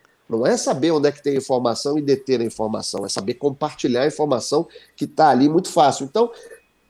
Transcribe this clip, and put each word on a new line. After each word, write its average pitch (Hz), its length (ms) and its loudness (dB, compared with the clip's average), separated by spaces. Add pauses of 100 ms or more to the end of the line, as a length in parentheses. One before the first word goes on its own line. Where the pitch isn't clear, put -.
(280)
Não 113 180 -2
é 226 100 2
saber 170 340 0
onde 147 180 2
é 143 40 0
que 143 100 -14
tem 143 120 -2
informação 127 640 -2
e 151 40 -2
deter 135 380 0
a 117 40 0
informação, 107 600 -6
é 101 40 -8
saber 101 260 -6
compartilhar 139 680 -2
a 143 40 2
informação 143 600 -2 (260)
que 147 120 -6
tá 156 240 4
ali 135 180 6
muito 170 220 0
fácil. 151 340 2
Então, 220 260 0 (600)